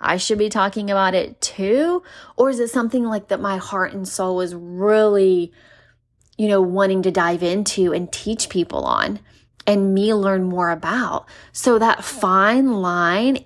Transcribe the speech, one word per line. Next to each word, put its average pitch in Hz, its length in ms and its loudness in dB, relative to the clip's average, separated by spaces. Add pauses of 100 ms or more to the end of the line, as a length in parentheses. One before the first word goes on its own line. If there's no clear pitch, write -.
I 160 160 0
should 208 200 -2
be 214 120 0
talking 202 400 -2
about 190 240 2
it - 280 -2
too? 294 600 0 (320)
Or 262 140 4
is 247 100 -4
it 233 100 -2
something, 240 360 -2
like, 220 240 -6
that 190 100 -2
my 196 180 -4
heart 185 360 -4
and 190 140 -8
soul 185 340 -2
is 175 140 -6
really, 190 960 2 (840)
you 214 100 0
know, 196 140 4
wanting 190 420 2
to 185 80 0
dive 170 320 0
into 185 500 0
and 170 180 -6
teach - 380 -6
people 165 340 -4
on 65 360 -2 (480)
and 196 260 2
me 208 200 2
learn 190 300 0
more 175 280 -2
about? 185 560 -4 (240)
So 233 280 2
that 226 240 2
fine 220 720 2
line 180 720 0